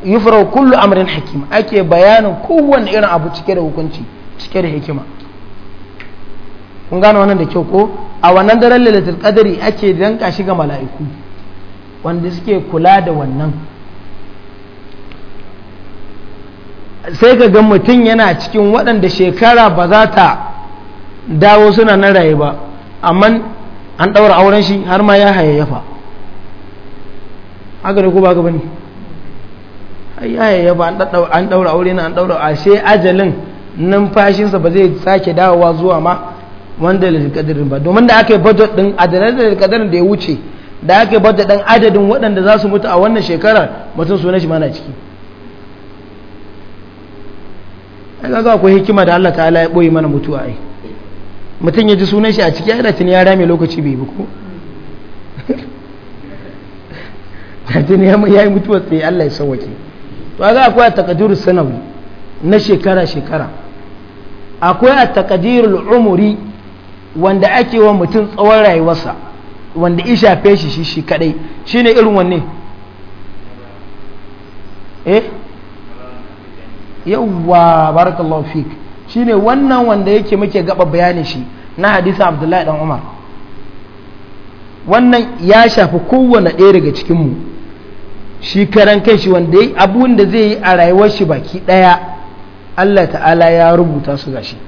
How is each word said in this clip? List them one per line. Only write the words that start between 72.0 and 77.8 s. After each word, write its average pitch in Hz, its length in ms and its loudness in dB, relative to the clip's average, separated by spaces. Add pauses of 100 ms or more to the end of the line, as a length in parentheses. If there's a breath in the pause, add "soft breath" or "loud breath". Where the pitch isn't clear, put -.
wanne? 180 280 0 (2750)
Eh? 202 160 0 (1800)
Yawwa, 170 840 2